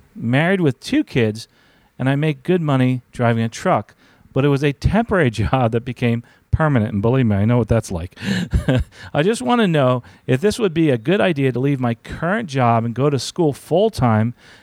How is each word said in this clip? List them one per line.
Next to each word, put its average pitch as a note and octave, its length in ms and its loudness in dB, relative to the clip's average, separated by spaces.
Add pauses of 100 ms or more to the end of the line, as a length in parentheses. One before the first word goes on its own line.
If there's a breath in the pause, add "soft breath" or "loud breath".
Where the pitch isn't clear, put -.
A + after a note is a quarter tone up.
(140)
married D#3+ 480 0
with C#3 180 0
two D4 240 -2
kids, A2 420 -2 (520 soft breath)
and C3 100 -2
I C#3 80 0
make D3 260 -2
good F3 200 0
money B2+ 400 0 (100)
driving A#2 320 0
a A2+ 40 -4
truck, C3+ 460 -4 (380 soft breath)
but C3+ 120 0
it D3 40 2
was C#3 160 0
a D3 80 2
temporary F3 580 0
<laughs> A2 140 -4
job B2 280 0
that A#2 120 -2
became A#2 380 -2 (280 soft breath)
permanent." C3 440 0
And G2 80 0
believe B2 240 2
me, G#2 100 2
I G2+ 80 2
know A#2+ 140 2
what A2+ 100 0
that's A2+ 240 0
like. F2 260 -10 (500 loud breath)
<laughs> - 440 -4
"I D3 100 0
just A3+ 200 0
wanna A#3+ 260 2
know B2+ 340 2 (240 loud breath)
if C3 140 0
this G#3 180 0
would G3+ 140 0
be D#3+ 160 2
a B2+ 80 2
good D3+ 240 -2
idea C#3 320 0
to B2 80 -4
leave C#3 180 0
my A#2+ 160 -2
current G3 540 -6
job A#2+ 380 2
and A#2 80 -6
go C3+ 160 0
to C#3 80 0
school D#3 340 -2
full-time B2 800 0 (300 loud breath)